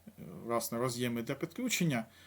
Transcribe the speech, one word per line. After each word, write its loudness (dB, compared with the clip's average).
е, -16
власне, 0
роз'єми 2
для -2
підключення. 2